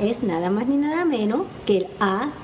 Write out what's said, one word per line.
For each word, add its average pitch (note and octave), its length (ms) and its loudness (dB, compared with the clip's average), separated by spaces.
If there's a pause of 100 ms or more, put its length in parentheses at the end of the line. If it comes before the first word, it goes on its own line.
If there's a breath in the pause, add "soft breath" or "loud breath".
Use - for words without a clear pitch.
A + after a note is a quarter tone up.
es A3+ 220 0
nada F3 260 0
más A3 200 0
ni C#4 80 2
nada D4+ 280 2
menos B3 380 2 (240)
que G3+ 120 4
el F#3 80 -2 (120)
A G#3 320 0 (140)